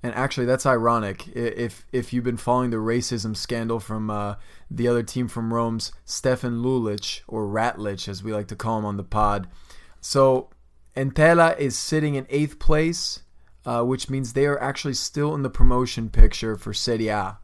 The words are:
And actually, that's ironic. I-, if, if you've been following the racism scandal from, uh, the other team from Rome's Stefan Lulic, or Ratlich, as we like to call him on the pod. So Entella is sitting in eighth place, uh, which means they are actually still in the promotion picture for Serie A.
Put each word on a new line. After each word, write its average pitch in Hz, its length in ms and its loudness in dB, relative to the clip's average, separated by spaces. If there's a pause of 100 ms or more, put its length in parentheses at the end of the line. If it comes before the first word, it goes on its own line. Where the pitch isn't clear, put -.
And 120 120 -6
actually, 127 320 -2
that's 127 180 0
ironic. 117 720 0
I-, 120 40 -6
if, 117 520 -6
if 123 200 -4
you've 123 120 -2
been 120 140 -2
following 123 320 0
the 113 80 -2
racism 113 580 -2
scandal 117 440 -4
from, 107 280 -6
uh, 104 280 -6 (340)
the 117 180 -2
other 120 140 2
team 123 260 -6
from 113 240 -6
Rome's 117 400 -2 (140)
Stefan 123 560 -2
Lulic, 117 680 -4
or 110 180 -6
Ratlich, 104 600 -4
as 95 140 -10
we 110 100 -8
like 104 160 -6
to 107 80 -10
call 113 220 -4
him 107 80 -4
on 101 100 -4
the 98 80 -8
pod. 104 420 0 (540)
So 135 480 2 (480)
Entella 165 600 4
is 135 180 -2
sitting 151 380 -2
in 131 160 -6
eighth 143 280 -2
place, 160 640 2 (460)
uh, 120 160 -2
which 127 260 -2
means 131 240 -4
they 135 140 2
are 143 160 0
actually 135 320 -4
still 147 400 -2
in 143 80 -4
the 135 80 -2
promotion 123 580 6
picture 113 480 8
for 104 160 -10
Serie 110 360 -2
A. 101 360 -4